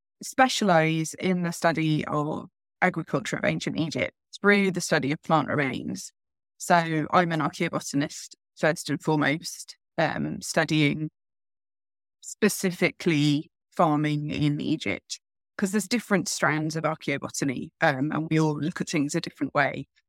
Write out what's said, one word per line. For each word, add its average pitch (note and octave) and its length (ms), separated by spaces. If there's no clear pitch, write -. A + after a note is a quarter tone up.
specialize D#3+ 920
in F3+ 280
the E3+ 80
study D#3 540
of D3 440
agriculture E3 540
of - 100
ancient - 320
Egypt - 360
through G3+ 300
the F3+ 100
study D3+ 300
of D#3+ 140
plant D#3+ 240
remains. - 640
So - 180
I'm F3 220
an D#3+ 80
archaeobotanist, - 960
first - 320
and C#3+ 140
foremost, D#3 720
um, D#3 420
studying D#3 720
specifically E3 1300
farming D3+ 580
in D3 300
Egypt, - 600
'cause G3 140
there's G#3 160
different G3+ 400
strands D#3 480
of D#3+ 80
archaeobotany, C#3 840
um, D3 320
and D#3+ 180
we D#3+ 80
all D#3 180
look D3+ 240
at F3 80
things D3 280
a E3 40
different - 340
way. C#3 340